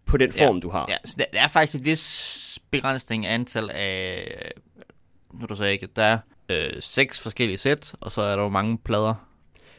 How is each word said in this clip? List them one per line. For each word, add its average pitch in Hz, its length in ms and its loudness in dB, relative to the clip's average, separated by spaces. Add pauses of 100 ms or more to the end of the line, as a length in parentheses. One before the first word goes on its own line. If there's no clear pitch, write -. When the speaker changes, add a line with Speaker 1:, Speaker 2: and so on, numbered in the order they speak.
Speaker 1:
på 147 120 4
den 131 200 4
Speaker 2:
Ja. 147 100 8
Speaker 1:
form, 92 140 4
du 90 80 -6
har. 87 200 -2
Speaker 2:
Ja, 95 60 -2 (100)
så - 120 -10
det, 131 140 0
det 107 80 0
er 139 80 6
faktisk 151 280 4
et 131 100 -4
vis 156 140 2 (720)
begrænsning 127 540 -2
af 101 80 -2
antal 117 400 -4
af, 92 800 -6 (840)
nu 117 120 -12
du 107 100 -8
sagde 101 180 2
ikke, 101 100 -4
at - 120 -12
der 113 80 2
er, 110 140 6 (320)
øh, 80 200 0 (100)
seks - 420 0
forskellige 104 360 -2
sæt, - 440 0
og - 100 -10
så 107 100 -2
er 101 140 0
der 101 80 0
jo 104 60 0
mange 104 280 2
plader. 110 360 2 (640)